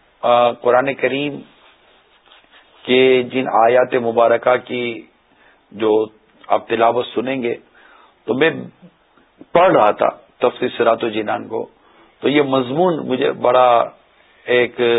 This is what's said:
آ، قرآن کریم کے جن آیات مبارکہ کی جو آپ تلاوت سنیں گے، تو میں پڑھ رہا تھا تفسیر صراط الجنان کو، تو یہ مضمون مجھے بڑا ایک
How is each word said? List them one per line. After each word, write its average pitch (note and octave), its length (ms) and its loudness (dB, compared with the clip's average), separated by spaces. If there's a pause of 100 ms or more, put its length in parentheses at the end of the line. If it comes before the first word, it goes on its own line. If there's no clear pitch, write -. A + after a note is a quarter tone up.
(220)
آ، A#2+ 300 2
قرآن B2 420 0
کریم C#3 460 -4 (1400)
کے B2+ 380 4
جن B2+ 260 -6
آیات B2 460 2
مبارکہ A#2 600 0
کی A#2+ 460 -8 (680)
جو G#2+ 340 0 (420)
آپ G#2+ 200 -2
تلاوت A#2 380 0
سنیں B2+ 360 -6
گے، A#2 120 -4 (680)
تو A2+ 100 -4
میں D#3 160 2 (1000)
پڑھ F3 200 4
رہا A2 180 4
تھا - 180 0 (300)
تفسیر B2 300 -2 (100)
صراط A2+ 260 0
الجنان A2 440 -6
کو، A2+ 180 -8 (540)
تو - 80 -2
یہ D3 140 2
مضمون C3+ 640 -2
مجھے C3+ 240 -2
بڑا B2 520 2 (600)
ایک B2 360 0 (180)